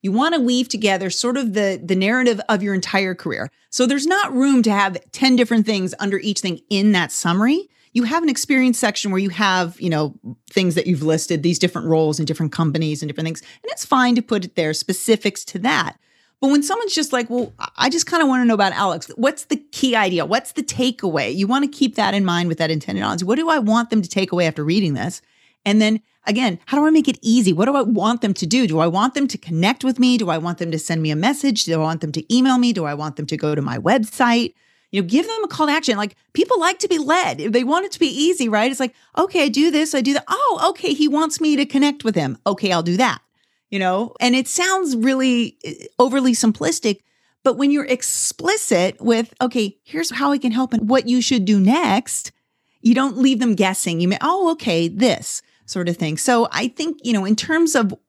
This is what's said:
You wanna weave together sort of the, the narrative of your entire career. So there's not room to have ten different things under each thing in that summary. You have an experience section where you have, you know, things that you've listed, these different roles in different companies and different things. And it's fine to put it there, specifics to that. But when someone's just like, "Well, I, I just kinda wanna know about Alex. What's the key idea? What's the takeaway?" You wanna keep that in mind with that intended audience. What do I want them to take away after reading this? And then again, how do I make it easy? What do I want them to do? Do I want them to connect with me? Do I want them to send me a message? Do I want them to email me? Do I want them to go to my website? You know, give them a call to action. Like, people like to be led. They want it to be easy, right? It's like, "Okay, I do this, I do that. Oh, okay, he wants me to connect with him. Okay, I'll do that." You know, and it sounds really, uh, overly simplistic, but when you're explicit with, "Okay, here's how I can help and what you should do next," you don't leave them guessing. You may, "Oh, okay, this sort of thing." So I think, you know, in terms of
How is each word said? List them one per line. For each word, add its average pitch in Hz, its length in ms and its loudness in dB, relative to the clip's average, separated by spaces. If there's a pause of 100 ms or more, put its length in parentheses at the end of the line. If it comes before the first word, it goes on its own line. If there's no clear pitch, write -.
You 190 100 -2
wanna 311 280 0
weave 247 280 0
together 196 420 0
sort 247 260 -2
of 240 180 -2
the, 196 300 0
the 190 120 0
narrative 220 520 2
of 202 140 0
your 202 120 -2
entire 190 400 -2
career. 143 360 -8 (200)
So 254 160 0
there's 277 200 0
not 370 260 0
room 262 300 4
to 220 80 2
have 196 260 0 (140)
ten 262 240 2
different 233 320 4
things 190 320 -2
under 196 200 -2
each 208 220 -4
thing 180 200 -4 (100)
in 208 220 4
that 175 180 2
summary. 233 580 0 (240)
You 240 120 0
have 311 180 -2
an 320 60 2
experience 254 500 2
section 208 320 -2
where 190 100 0
you 196 100 -2
have, 185 500 0
you 180 100 -2
know, 151 240 -2 (340)
things 180 280 0
that 170 100 -2
you've 156 160 0
listed, 156 400 0
these 170 160 0
different 180 300 -2
roles 160 320 0
in 156 40 -2
different 156 280 -4
companies 156 500 -2
and 151 60 -8
different 160 180 -6
things. 160 140 -8
And - 320 -14
it's - 120 -10
fine 247 300 2
to 233 80 0
put 208 220 -2
it 175 100 -14
there, 156 200 -2
specifics - 720 -2
to - 140 -10
that. - 360 -2 (440)
But 269 100 2
when 285 120 4
someone's 392 320 -4
just - 180 -4
like, 240 180 -2
"Well, 240 280 -4
I, - 200 -10
I 269 120 2
just 330 180 -2
kinda 330 180 0
wanna 254 180 2
know 233 100 4
about 196 200 2
Alex. 190 420 -4
What's 277 300 -2
the 285 100 -2 (160)
key 247 240 0
idea? 180 280 2
What's 214 280 -2
the 285 100 -6
takeaway?" 160 720 -2
You 196 140 -2
wanna 277 200 2
keep 262 280 -2
that 196 180 0
in 202 100 0
mind 175 240 0
with 160 100 -2
that 160 120 0
intended 160 320 -4
audience. 107 220 -4
What 214 120 0
do 330 120 -2
I 311 100 2
want 226 320 0
them 220 120 2
to 170 60 -6
take 190 220 -2
away 175 160 0
after 151 180 -4
reading 170 300 2
this? - 260 -6 (460)
And 208 140 4
then 214 220 2 (240)
again, 208 400 0
how 269 120 -2
do 294 80 4
I 311 40 4
make 311 180 4
it - 140 -2
easy? 220 320 4
What 180 120 2
do 277 100 0
I 277 60 2
want 220 380 0
them 202 140 0
to - 120 -4
do? 233 200 2
Do 160 140 0
I 165 60 4
want 196 280 0
them 285 140 0
to - 100 -8
connect 175 460 -2
with 254 140 0
me? 247 200 4
Do 202 100 -2
I 165 80 0
want 170 220 -4
them 170 140 -4
to 160 60 -4
send 160 220 -2
me 156 100 0
a 147 60 0
message? 247 480 0
Do 165 100 0
I 160 80 0
want 160 200 -2
them 151 100 -6
to 165 220 -4
email 254 240 4
me? 240 160 2
Do 170 100 -4
I 147 100 -4
want 151 220 -6
them 156 100 -8
to 156 120 -6
go 151 160 0
to 143 80 -2
my 123 160 -4
website? 233 760 0 (380)
You 196 100 -2
know, 170 80 -2
give 277 180 2
them 453 180 -4
a 349 40 -6
call - 180 -2
to 294 60 0
action. 302 240 0
Like, 208 200 -6 (180)
people 370 260 2
like 359 200 0
to 403 80 -4
be 349 100 0
led. 311 400 0
They 226 260 0
want 339 220 0
it 381 60 -10
to - 60 -14
be 339 100 2
easy, 294 420 0
right? 214 200 2
It's 269 100 -6
like, 254 140 -4 (220)
"Okay, 359 280 2
I 294 40 2
do 277 220 2
this, 311 240 0
I 269 80 2
do 269 100 0
that. - 160 -2
Oh, 453 420 0
okay, - 220 -4
he 302 160 2
wants 311 320 0
me 302 160 2
to 285 80 2
connect 285 400 0
with 214 100 -2
him. 135 220 -2 (100)
Okay, 196 260 -2
I'll 165 100 2
do 175 160 0
that." 226 220 0 (500)
You 202 80 -6
know, 190 420 -2
and 247 160 2
it 262 100 0
sounds 359 500 -2
really, 247 600 0 (100)
uh, 156 60 -10 (260)
overly 254 340 4
simplistic, 226 680 0 (420)
but 262 140 2
when 277 140 2
you're 285 160 0
explicit - 1120 -2
with, 226 400 0
"Okay, 233 420 -2
here's 330 280 -6
how 269 220 -2
I 285 60 0
can 247 140 0
help 254 220 -2
and 220 140 -2
what 254 200 2
you 247 120 2
should 226 240 0
do 202 140 4
next," 240 720 2 (500)
you 226 120 6
don't 262 240 0
leave 262 220 2
them 240 140 2
guessing. 185 460 0
You 175 80 2
may, 196 120 0
"Oh, 349 320 2
okay, 170 360 0
this - 540 0 (240)
sort 175 220 -4
of 175 80 -2
thing." 156 220 -4
So 233 340 2
I 233 160 -2
think, 311 340 -6
you 240 100 -2
know, 196 120 0
in 208 120 2
terms 320 380 0
of 214 200 2 (140)